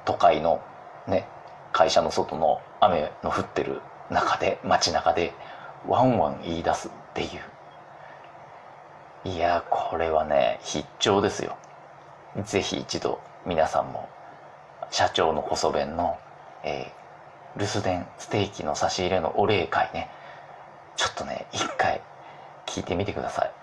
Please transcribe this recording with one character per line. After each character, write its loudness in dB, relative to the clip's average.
都 0
会 6
の 2
ね、 0
会 6
社 6
の 0
外 -2
の 2
雨 4
の -2
降 0
っ -2
て -2
る -4
中 2
で、 2
街 2
中 2
で、 2
ワ 4
ン 6
ワ 4
ン -8
言 -4
い -6
出 2
す -6
っ -10
て -4
い -2
う。 -6
い -6
や、 4
こ 0
れ 0
は 4
ね、 4
必 -4
聴 6
で 4
す -6
よ。 -6
ぜ 2
ひ -2
一 -4
度 -2
皆 4
さ 0
ん -4
も、 -10
社 2
長 4
の 0
こ -2
そ 2
弁 -2
の、 0
え -6
ー、 -8
留 0
守 -2
電、 0
ス -14
テ 2
ー -2
キ -8
の 0
差 0
し -2
入 2
れ 4
の 0
お 6
礼 4
会 2
ね、 -8
ち 0
ょ 0
っ -16
と -8
ね、 -8
一 -2
回 2
聞 -6
い -8
て -2
み 0
て -4
く -6
だ -4
さ 0
い。 -6